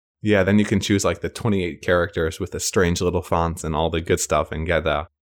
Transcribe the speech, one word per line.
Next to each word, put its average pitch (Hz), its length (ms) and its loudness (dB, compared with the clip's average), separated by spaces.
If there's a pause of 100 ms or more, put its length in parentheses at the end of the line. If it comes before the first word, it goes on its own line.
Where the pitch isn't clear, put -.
(220)
Yeah, 104 220 4
then 101 160 4
you 104 60 4
can 101 140 2
choose, 98 240 0
like, 87 160 0
the 85 100 -6
twenty-eight 92 520 -4
characters 85 580 0
with 92 120 -6
the - 100 -8
strange 87 400 0
little 87 220 0
fonts 82 400 -2
and 80 120 -4
all 82 140 0
the 82 100 -2
good 82 220 0
stuff 78 320 -2
and 80 140 -6
get, 80 200 0
uh, 76 180 -2 (160)